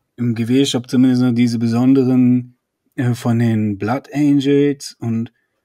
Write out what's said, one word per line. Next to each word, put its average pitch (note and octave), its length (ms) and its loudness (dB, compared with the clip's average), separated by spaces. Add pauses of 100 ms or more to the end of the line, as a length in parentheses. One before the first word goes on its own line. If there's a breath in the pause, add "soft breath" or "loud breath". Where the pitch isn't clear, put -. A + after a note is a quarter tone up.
(160)
im A#2+ 180 -2
G A2+ 140 -4
W-Shop C3 420 0
zumindest B2+ 320 2
noch B2+ 100 2
diese A#2+ 260 0
besonderen B2 960 0 (420)
äh, B2 180 -2
von A#2 240 -2
den G#2+ 400 -2
Blood A#2 340 -6
Angels C#3+ 840 0
und A2+ 340 -6 (320)